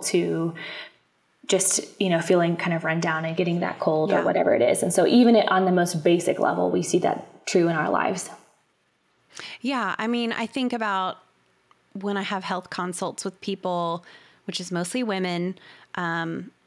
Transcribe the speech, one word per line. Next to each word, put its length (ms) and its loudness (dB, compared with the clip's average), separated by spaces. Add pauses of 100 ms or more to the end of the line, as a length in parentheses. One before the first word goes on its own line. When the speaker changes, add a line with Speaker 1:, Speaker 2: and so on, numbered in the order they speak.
Speaker 1:
to 480 0 (920)
just, 340 2 (200)
you 100 2
know, 100 2
feeling 360 4
kind 180 -2
of 100 -4
run 160 0
down 240 -2
and 120 -6
getting 240 0
that 180 -4
cold 320 2
Speaker 2:
Yeah. 100 2
Speaker 1:
or 40 0
whatever 300 2
it 80 4
is. 200 2
And 100 0
so 140 4
even 300 8
on 280 4
the 80 2
most 320 2
basic 360 4
level, 300 2
we 120 0
see 160 2
that 480 -4
true 220 4
in 80 0
our 120 0
lives. 400 -2 (1300)
Speaker 2:
Yeah. 380 -2
I 80 -4
mean, 260 -2
I 140 -4
think 260 -4
about 460 -2 (720)
when 240 -4
I 60 -2
have 220 -6
health 260 -6
consults 540 -6
with 160 -10
people, 640 -4 (420)
which 140 -8
is 120 -10
mostly 300 -4
women, 560 -4 (360)
um, 560 -4 (160)